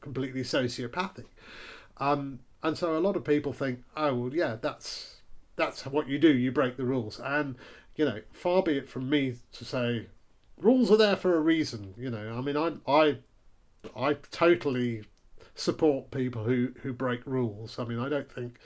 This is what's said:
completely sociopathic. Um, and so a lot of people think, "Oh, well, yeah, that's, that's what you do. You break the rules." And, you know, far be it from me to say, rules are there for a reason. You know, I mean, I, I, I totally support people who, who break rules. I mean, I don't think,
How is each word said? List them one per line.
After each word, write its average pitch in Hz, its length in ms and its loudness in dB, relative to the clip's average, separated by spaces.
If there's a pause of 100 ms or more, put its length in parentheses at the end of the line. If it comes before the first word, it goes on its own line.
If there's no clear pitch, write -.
completely 131 420 -6
sociopathic. 127 800 -4 (720)
Um, 139 440 -2 (200)
and 156 160 0
so 165 180 0
a 160 40 0
lot 151 160 2
of 151 80 -2
people 143 300 0
think, 127 260 -4 (160)
"Oh, 151 180 0
well, 123 220 -4
yeah, 165 260 0
that's, - 600 -8 (340)
that's - 320 -2
what 143 200 -2
you 139 120 -2
do. 160 120 8
You 127 200 2
break 127 260 0
the 135 80 -4
rules." 120 380 -2
And, 139 320 -2 (400)
you 156 100 2
know, 107 160 -2 (100)
far 185 300 2
be 165 160 0
it 131 100 -6
from 131 220 -6
me 135 240 2 (200)
to - 120 -14
say, 120 400 -2 (520)
rules 226 340 6
are 214 60 10
there 208 180 6
for 185 200 2
a 156 60 4
reason. 139 560 0
You 123 140 -6
know, 110 260 -6
I 127 40 -4
mean, 139 140 -2
I, 156 180 0 (140)
I, 147 300 6 (800)
I 131 180 0 (160)
totally 127 760 2 (500)
support 147 560 0
people 123 320 -4
who, 123 280 0 (120)
who 135 100 -6
break 123 320 -4
rules. 117 540 -4
I 127 40 -6
mean, 117 140 -6
I 127 120 -4
don't 143 220 -4
think, 123 340 -10